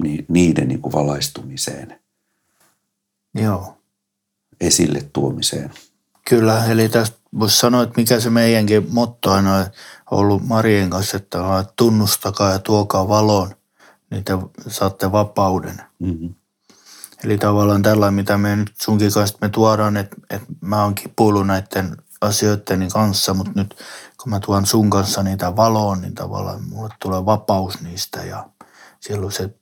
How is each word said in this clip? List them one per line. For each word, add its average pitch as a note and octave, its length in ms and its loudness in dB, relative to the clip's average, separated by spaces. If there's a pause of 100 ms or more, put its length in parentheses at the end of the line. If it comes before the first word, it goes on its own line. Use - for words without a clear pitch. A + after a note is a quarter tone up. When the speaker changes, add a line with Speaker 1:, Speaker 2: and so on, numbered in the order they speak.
Speaker 1:
ni-, D2+ 260 -4
niiden E2 400 4
niinku - 240 -4
valaistumiseen. C#2 1080 -4 (1300)
Speaker 2:
Joo. G2 440 -4 (840)
Speaker 1:
Esille D#2 520 0
tuomiseen. C#2+ 600 -4 (560)
Speaker 2:
Kyllä, A2+ 380 4
eli A2+ 220 2
tästä A2+ 300 0 (200)
voisi G#2+ 200 2
sanoa, B2 240 4
että A#2 180 -2
mikä A#2 200 2
se A#2 100 0
meidänkin A2+ 600 4
motto A#2 420 -2
aina G2 240 2
on F#2+ 100 0 (440)
ollut G2+ 360 2
Marien A2 440 2
kanssa, G2 260 -4
että F#2 260 -6
on, F#2+ 180 0
että G2 160 -6
tunnustakaa G#2 760 2
ja F#2+ 60 0
tuokaa G2+ 500 0
valoon G#2 460 2 (560)
niitä, G2 280 -4 (300)
saatte F#2+ 440 -2
vapauden. F#2+ 680 0 (160)
Speaker 1:
Mhm. E2+ 280 -6 (1000)
Speaker 2:
Eli G#2+ 140 0
tavallaan G#2 440 2
tällainen, G#2 320 4
mitä G2+ 240 0
me G#2 180 0
nyt G#2 160 -4 (100)
sunkin G#2+ 300 2
kanssa G#2 280 0
me G#2+ 80 -2
tuodaan, G#2+ 480 2
että, G2+ 200 -6 (140)
että - 300 -10
mä G#2 240 0
oon G2+ 100 0
kipuillut G2+ 520 2
näitten F#2+ 500 -2 (240)
asioitteni G2+ 680 0
kanssa, G2 460 0
mut F#2+ 200 -4
nyt G2+ 280 -4 (400)
kun B2+ 80 -8
mä G2+ 100 -2
tuon G2 260 0
sun G#2+ 240 4
kanssa G2 320 0
niitä F#2 340 -2
valoon, G#2+ 440 2
niin F2+ 140 -10
tavallaan G2 540 -8
mulle A2 340 -12
tulee F#2 220 -4
vapaus G2 560 0
niistä E2+ 440 -10
ja – F2 260 -12 (500)
silloin G2 320 -6
se G2 300 -8